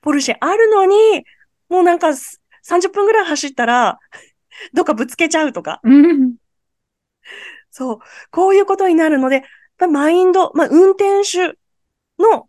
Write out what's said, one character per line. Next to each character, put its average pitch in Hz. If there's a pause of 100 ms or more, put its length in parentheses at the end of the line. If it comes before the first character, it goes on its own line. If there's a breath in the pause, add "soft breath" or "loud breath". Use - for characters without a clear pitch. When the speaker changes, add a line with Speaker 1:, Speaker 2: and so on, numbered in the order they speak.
Speaker 1:
ポ 302
ル 285
シ 262
ェ -
あ 339
る 440
の 392
に、 392 (720)
も 359
う -
な 349
ん -
か 320
す-、 - (220)
三 349
十 370
分 403
ぐ 427
ら 427
い -
走 294
っ 269
た 240
ら、 240 (380 soft breath)
<laughs> -
ど 330
っ -
か 247
ぶ 233
つ -
け 330
ち 320
ゃ 311
う 285
と 175
か。 -
Speaker 2:
う 220
ん。 277 (1300 loud breath)
Speaker 1:
そ 262
う。 214 (320 soft breath)
こ 370
う 392
い 392
う 403
こ 392
と 381
に 349
な 320
る 311
の 262
で、 269
や 262
っ - (320 soft breath)
ぱ 359
マ 294
イ 349
ン 370
ド、 359
ま 320
あ、 -
運 381
転 392
手 359 (600)
の 415